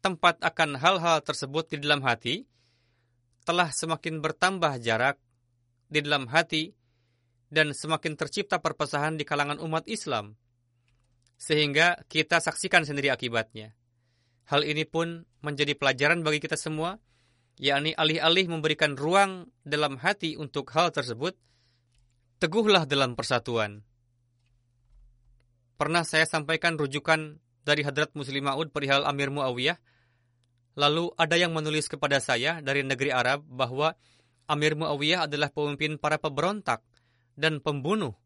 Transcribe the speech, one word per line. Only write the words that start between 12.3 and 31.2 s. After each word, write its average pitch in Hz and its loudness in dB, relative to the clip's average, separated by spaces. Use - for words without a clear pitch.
saksikan 175 2
sendiri 139 -2
akibatnya. 113 -4
Hal 147 2
ini 151 -2
pun 170 -4
menjadi 147 -2
pelajaran 143 2
bagi 151 0
kita 151 -4
semua, 160 -6
yakni 143 0
alih-alih 165 2
memberikan 151 0
ruang 185 2
dalam 147 -2
hati 160 -2
untuk 143 -6
hal 170 4
tersebut, 123 -4
teguhlah 185 2
dalam 135 2
persatuan. 113 -2
Pernah 156 0
saya 160 4
sampaikan 160 0
rujukan 151 0
dari 147 2
Hadrat 147 -2
Muslim 139 -4
Maud 143 -2
perihal 143 2
Amir 139 0
Muawiyah. 135 -2
Lalu 160 2